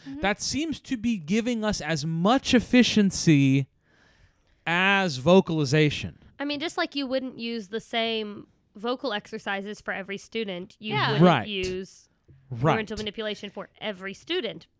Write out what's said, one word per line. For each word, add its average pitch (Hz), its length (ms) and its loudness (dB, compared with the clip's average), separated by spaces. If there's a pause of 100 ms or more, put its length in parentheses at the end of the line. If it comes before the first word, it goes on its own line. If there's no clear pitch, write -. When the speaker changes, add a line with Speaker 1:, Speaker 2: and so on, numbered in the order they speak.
Speaker 1:
Mm-hmm. 277 120 -10
Speaker 2:
That 196 200 -2
seems 285 400 -4
to - 160 -6
be 220 220 -2
giving 214 460 -2
us 208 180 -2
as 151 240 -4
much 185 480 2
efficiency 170 1120 6 (1000)
as 185 520 2
vocalization. 156 1000 4 (200)
Speaker 3:
I - 80 -6
mean, 285 140 -4
just 339 180 -6
like 339 180 -2
you 285 100 -4
wouldn't 262 320 -4
use 233 300 -6
the 214 120 -8
same 220 680 -6 (280)
vocal 240 380 -6
exercises 202 680 -8
for 208 100 -8
every 196 240 -10
student, 190 640 -8
you 208 140 -8
Speaker 1:
Yeah. 208 180 0
Speaker 3:
wouldn't 156 140 6
Speaker 2:
Right. 139 220 4
Speaker 3:
use 185 600 -8 (420)
Speaker 2:
Right. 127 220 0
Speaker 3:
laryngeal 220 240 -4
manipulation 208 540 -8
for 190 180 -14 (120)
every 190 340 -10
student, 214 520 -8 (140)